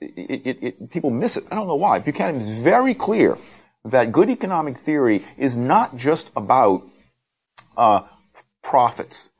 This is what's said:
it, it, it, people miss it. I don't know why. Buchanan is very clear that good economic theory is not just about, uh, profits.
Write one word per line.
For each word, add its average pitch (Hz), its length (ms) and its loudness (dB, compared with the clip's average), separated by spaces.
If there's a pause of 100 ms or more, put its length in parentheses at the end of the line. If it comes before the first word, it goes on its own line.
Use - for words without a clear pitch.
it, - 440 -10
it, 127 160 -8
it, 127 280 -10
people 156 180 -4
miss 135 300 -4
it. - 120 -10
I - 40 -10
don't 214 120 -6
know 156 100 -4
why. 151 240 2
Buchanan 147 360 -4
is 110 260 -8
very 240 300 4
clear 170 460 0 (480)
that 117 260 2
good 170 160 4
economic 175 480 -4
theory 127 480 0 (140)
is 127 180 -2
not 139 400 0
just 147 400 -2
about, 110 460 2 (960)
uh, 107 240 4 (600)
profits. - 760 -2